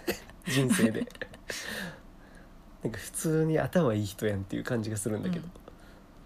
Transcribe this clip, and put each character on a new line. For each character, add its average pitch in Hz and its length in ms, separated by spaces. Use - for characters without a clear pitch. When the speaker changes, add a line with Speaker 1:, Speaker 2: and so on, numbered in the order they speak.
Speaker 1:
<laughs> - 400
Speaker 2:
人 135 260
生 - 180
で。 240 160
な 127 60
ん - 20
か 107 80
普 - 120
通 160 340
に 160 140
頭 139 340
い 104 100
い - 20
人 107 220
や 101 80
ん 98 60
っ - 20
て - 120
い 117 40
う 117 40
感 117 200
じ 107 60
が 107 80
す 117 120
る 107 80
ん - 60
だ 92 60
け 87 100
ど。 80 60
Speaker 1:
う - 20
ん。 - 40